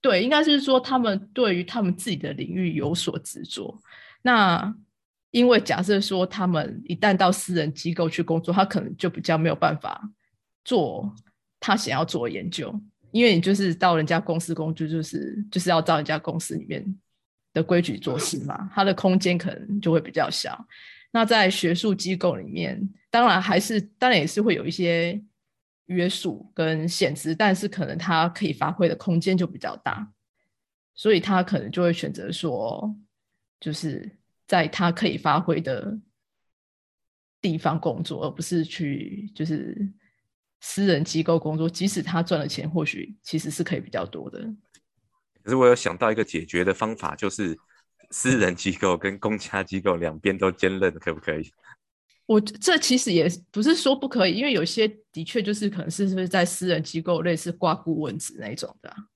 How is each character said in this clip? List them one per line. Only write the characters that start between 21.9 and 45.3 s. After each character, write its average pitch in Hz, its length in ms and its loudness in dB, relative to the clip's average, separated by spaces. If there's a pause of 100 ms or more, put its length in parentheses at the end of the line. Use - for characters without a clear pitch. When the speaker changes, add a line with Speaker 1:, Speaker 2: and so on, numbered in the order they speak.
Speaker 1:
机 185 200 -4
构 180 220 0
里 92 80 -10
面， - 460 -6 (200)
当 240 160 4
然 185 140 6
还 185 180 2
是， 208 220 0
当 254 300 0
然 220 80 6
也 151 80 2
是 208 160 -2
会 214 120 4
有 - 120 -4
一 165 40 -4
些 170 520 0 (640)
约 175 220 0
束 170 460 -6
跟 160 340 0
限 156 260 0
制， 160 200 -4
但 202 200 4
是 202 140 -4
可 190 160 -4
能 143 140 -8
他 170 320 2
可 190 160 -6
以 151 60 -2
发 143 200 -2
挥 175 160 2
的 165 80 0
空 170 240 0
间 190 160 0
就 175 100 0
比 - 120 -10
较 - 180 -8
大， - 340 -8 (840)
所 214 180 2
以 180 80 6
他 190 220 2
可 180 160 0
能 107 120 -6
就 180 120 -2
会 175 100 4
选 151 200 -4
择 110 200 -10
说， 143 600 -4 (640)
就 156 120 -6
是 151 460 -8 (280)
在 175 200 2
他 175 240 0
可 175 160 -2
以 156 100 0
发 151 220 2
挥 165 220 0
的 165 380 -6 (1400)
地 165 160 -2
方 160 220 0
工 160 240 -4
作， - 220 -6
而 143 60 -4
不 - 120 -10
是 165 220 0
去， 160 680 -8
就 156 100 -6
是 165 440 -4 (720)
私 - 260 -4
人 165 180 4
机 160 180 -2
构 165 160 2
工 156 180 -4
作， 160 140 0
即 180 160 -2
使 190 160 -2
他 170 200 0
赚 170 180 0
的 147 80 -4
钱 - 200 -6
或 156 160 -2
许 - 380 -8
其 - 160 -6
实 156 120 -6
是 - 120 -6
可 170 140 -4
以 - 40 -6
比 - 80 -14
较 92 160 -4
多 80 240 -12
的。 - 120 -14 (1000)